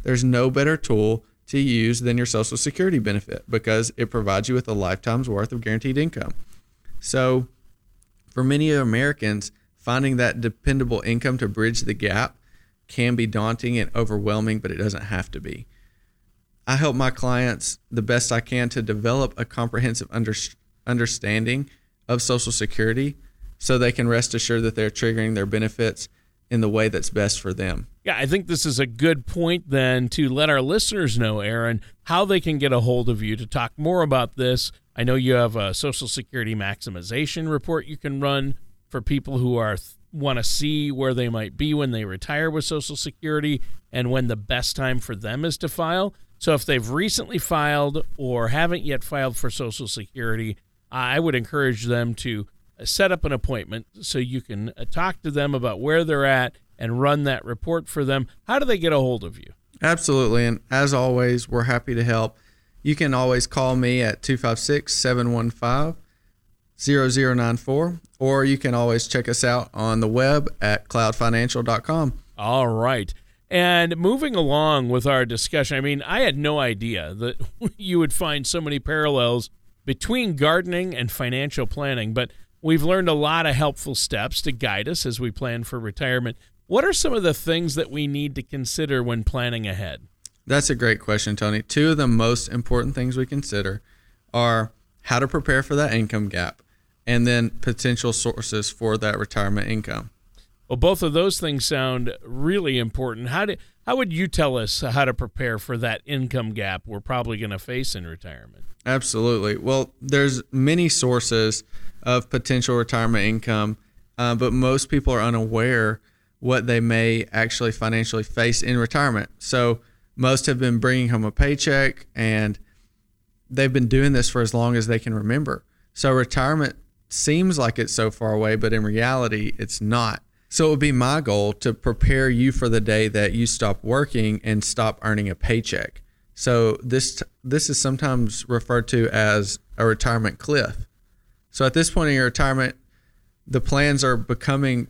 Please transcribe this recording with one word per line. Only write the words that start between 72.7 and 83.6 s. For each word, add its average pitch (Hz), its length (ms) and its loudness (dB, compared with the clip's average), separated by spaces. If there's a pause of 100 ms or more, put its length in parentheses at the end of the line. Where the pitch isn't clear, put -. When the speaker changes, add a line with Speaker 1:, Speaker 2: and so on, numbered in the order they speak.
Speaker 2:
And 175 480 2
moving 240 400 0
along 147 540 4
with 123 160 2
our 131 180 4
discussion, 131 540 -2
I - 20 -2
mean, 143 220 -2
I 202 180 -2
had 185 160 2
no 147 220 0
idea 104 560 -2
that 117 260 -4 (200)
<laughs> 226 180 -4
you 185 200 0
would 156 140 2
find 147 340 -2
so 170 140 -2
many 147 180 -4
parallels 135 720 0 (380)
between 196 500 -2
gardening 175 580 0
and 120 160 -4
financial 131 560 -4
planning, 123 460 -4
but 123 180 -2 (300)
we've 160 220 2
learned 180 260 2
a 160 60 4
lot 156 320 2
of 143 80 2
helpful 139 400 -2